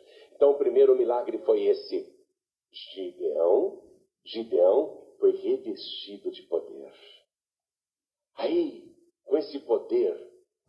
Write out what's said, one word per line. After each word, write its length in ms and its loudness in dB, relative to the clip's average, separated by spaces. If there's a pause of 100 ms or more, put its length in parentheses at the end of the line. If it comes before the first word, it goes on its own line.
(340)
Então 160 6
o 80 0
primeiro 380 4
milagre 420 -2
foi 280 0
esse. 460 -2 (600)
Gideão, 1080 -2 (440)
Gideão 840 0 (140)
foi 160 4
revestido 960 -8
de 160 -20
poder. 440 -8 (1500)
Aí, 540 -4 (320)
com 140 0
esse 220 -8
poder, 560 0 (520)